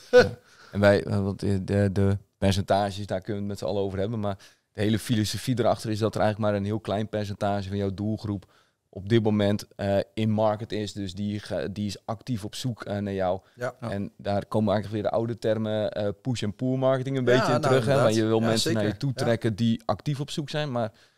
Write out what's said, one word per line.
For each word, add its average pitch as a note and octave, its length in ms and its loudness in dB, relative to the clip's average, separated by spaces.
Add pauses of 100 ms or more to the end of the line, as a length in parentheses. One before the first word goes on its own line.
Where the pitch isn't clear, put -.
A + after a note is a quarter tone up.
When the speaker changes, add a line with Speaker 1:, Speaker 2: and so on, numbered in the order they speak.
(120)
Speaker 1:
Ja. A#3+ 260 6 (340)
En G2 80 -4
wij, G2+ 240 6
eh, G#2 200 0
want G2 160 -4
de, F#2+ 240 0
de, G2+ 280 2
de G2 260 2 (200)
percentages, G2 680 2
daar F#2+ 160 -4
kunnen G#2+ 220 -6
we G2+ 60 -4
het - 0 -
met G2+ 80 -6
z'n - 80 -6 (100)
allen G2+ 100 0
over F#2+ 140 -4
hebben, A2 200 -2
maar G2+ 180 -4 (360)
de G#2+ 80 -4
hele G#2+ 180 2
filosofie A2 600 0
erachter G#2 300 0
is G#2+ 100 -4
dat G#2+ 160 0
er G#2+ 60 -2
eigenlijk G#2+ 300 0
maar G2+ 100 0
een G2 60 -2
heel G#2+ 120 -2
klein G#2 300 -4
percentage G2+ 580 -2
van G2+ 100 -4
jouw G2 160 -2
doelgroep G#2 580 -4 (380)
op G2 200 -10
dit A2+ 140 6
moment, G#2 520 2
eh, G2 240 0 (140)
in A2 160 -2
market G#2+ 420 0
is. G#2 220 -4
Dus G2 200 -8
die G#2 260 -4
ge-, F2+ 320 -6
die G#2 160 -4
is - 180 -10
actief A2 400 -6
op G#2 100 -12
zoek, - 280 -6
eh, G2+ 140 -6
naar G2+ 160 -4
jou. F#2+ 260 0 (160)
Speaker 2:
Ja. B2 260 -8
Speaker 3:
Ja. A#2 80 -6
Speaker 1:
En G2+ 280 -6
daar G2+ 280 -2
komen G#2+ 280 0
eigenlijk G#2 300 -2
weer - 80 -2
de D#2 60 0
oude A#2 220 -4
termen, G#2+ 520 -2
eh, G#2 180 -4 (120)
push B2 220 -4
en G#2+ 120 -4
pull C3 220 -2
marketing C3 400 0
een B2+ 80 -2
Speaker 2:
Ja, B2 60 4
Speaker 1:
beetje C#3 220 4
in D3+ 60 2
Speaker 2:
nou, - 20 -4
Speaker 1:
terug, C#3 160 4
hè, - 20 2
Speaker 2:
inderdaad. A#2 240 2
Speaker 1:
want A2+ 120 4
je A2+ 100 4
wil A2 140 4
Speaker 2:
Ja, A2+ 80 2
Speaker 1:
mensen A2+ 260 2
naar A2 100 0
je G#2 40 0
Speaker 2:
zeker. G2+ 140 -4
Speaker 1:
toe C#3 140 -2
Speaker 2:
Ja. - 80 -6
Speaker 1:
trekken A#2 320 0
die A2+ 300 2
actief C3+ 340 -2
op D3 100 -8
zoek D3 200 -6
zijn, D3+ 220 -4
maar A#2 200 -2 (260)